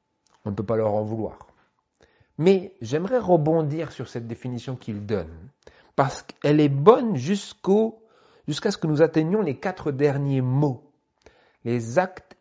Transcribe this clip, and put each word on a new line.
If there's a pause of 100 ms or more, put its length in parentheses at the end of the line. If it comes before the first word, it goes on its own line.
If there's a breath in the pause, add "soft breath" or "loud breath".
(440)
On
ne
peut
pas
leur
en
vouloir. (920 soft breath)
Mais
j'aimerais
rebondir
sur
cette
définition
qu'ils
donnent, (460 soft breath)
parce
qu'elle
est
bonne
jusqu'au, (460 soft breath)
jusqu'à
ce
que
nous
atteignions
les
quatre
derniers
mots, (720 soft breath)
les
actes